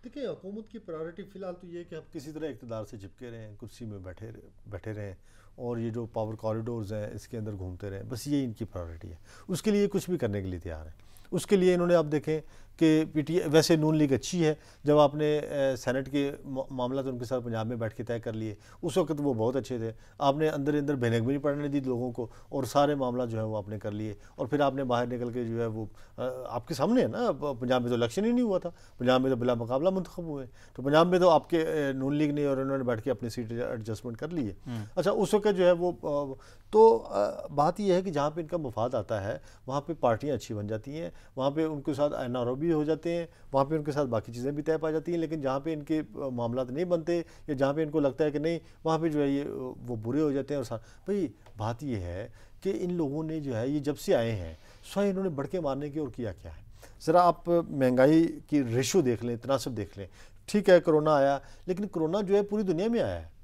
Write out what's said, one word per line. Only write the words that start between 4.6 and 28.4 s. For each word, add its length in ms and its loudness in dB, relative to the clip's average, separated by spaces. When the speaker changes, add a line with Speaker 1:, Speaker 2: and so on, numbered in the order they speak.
Speaker 1:
बैठे 220 -8
रहें 240 -10
और 220 -4
ये 100 -2
जो 160 -6
पावर 280 -6
कॉरिडोर्स 580 -6
हैं 220 -8
इसके 220 -12
अंदर 160 -6
घूमते 380 -8
रहें, 180 -10
बस 200 -8
ये 160 0
इनकी 200 -6
प्रायोरिटी 440 -12
है। 100 -16
उसके 200 0
लिए 160 4
कुछ 240 -2
भी 60 0
करने 260 -2
के 60 -6
लिए 120 -6
तैयार 260 -10
हैं। 80 -16
उसके 240 2
लिए 180 6
इन्होंने, 200 4
आप 100 6
देखें 360 -2
कि 260 6
पीटीआई, 440 0
वैसे 280 6
नून 200 4
लीग 160 4
अच्छी 280 0
है, 180 2
जब 120 6
आपने, 400 4
अ, 140 -4
सेनेट 560 0
के 240 0
मा-, 260 -6
मामला 300 -2
तो 60 -4
उनके 160 -6
साथ 160 -2
पंजाब 260 -4
में 120 -4
बैठ 140 -4
के 100 -10
तय 180 -4
कर 140 -6
लिए, 220 -6
उस 160 0
वक्त 140 0
वो 220 0
बहुत 220 0
अच्छे 220 -4
थे। 160 -6
आपने 280 2
अंदर 260 0
अंदर 220 0
भनक 260 2
भी 40 0
नहीं 120 0
पड़ने 300 -2
दी 120 0
लोगों 320 -2
को 180 -8
और 120 -2
सारे 300 4
मामला 320 -2
जो 120 -4
है 60 -2
वो 120 -4
आपने 220 -6
कर 140 -6
लिए 240 -6
और 80 -4
फिर 160 2
आपने 220 2
बाहर 220 0
निकल 240 -4
के 140 -4
जो 160 -4
है 60 0
वो, 220 -6
अ, 300 -6
आपके 260 -6
सामने 280 2
है 60 2
ना, 240 -2
प-, 120 -4
पंजाब 380 0
में 80 -2
तो 60 2
इलेक्शन 280 0
ही 80 2
नहीं 120 2